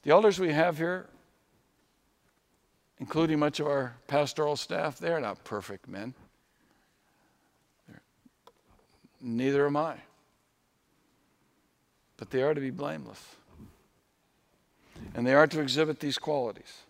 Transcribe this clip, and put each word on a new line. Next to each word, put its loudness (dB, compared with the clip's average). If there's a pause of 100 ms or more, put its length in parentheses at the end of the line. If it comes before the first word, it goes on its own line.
The 0
elders 8
we 0
have 2
here, -4 (1900)
including 0
much 0
of -2
our -2 (140)
pastoral 0
staff, -6
they -2
are 0
not -6
perfect -10
men. -10 (1800)
They're, -20 (1200)
neither 0
am 0
I. -2 (2250)
But -14
they 0
are 2
to -2
be -6
blameless. -10 (1900)
And -2
they 4
are 8
to -2
exhibit 0
these -4
qualities. -6